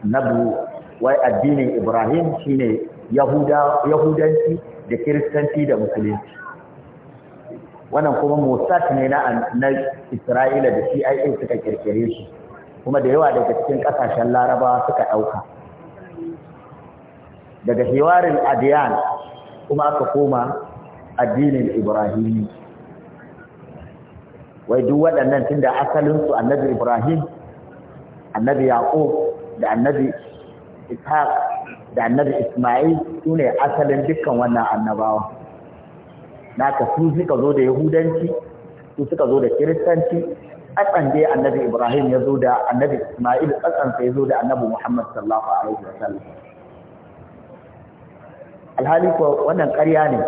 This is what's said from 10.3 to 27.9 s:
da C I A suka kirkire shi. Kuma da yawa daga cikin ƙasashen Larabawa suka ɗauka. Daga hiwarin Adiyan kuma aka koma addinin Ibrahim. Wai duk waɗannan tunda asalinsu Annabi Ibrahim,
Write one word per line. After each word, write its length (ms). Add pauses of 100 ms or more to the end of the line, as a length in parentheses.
da 200
C 140
I 180
A 140
suka 240
kirkire 480
shi. 160 (580)
Kuma 180
da 80
yawa 240
daga 200 (100)
cikin 220
ƙasashen 480
Larabawa 560
suka 240
ɗauka. 260 (2250)
Daga 220
hiwarin 520 (120)
Adiyan 480 (720)
kuma 240
aka 180
koma 460 (640)
addinin 560
Ibrahim. 720 (2250)
Wai 160
duk 160
waɗannan 480
tunda 240
asalinsu 600
Annabi 400
Ibrahim, 500 (1120)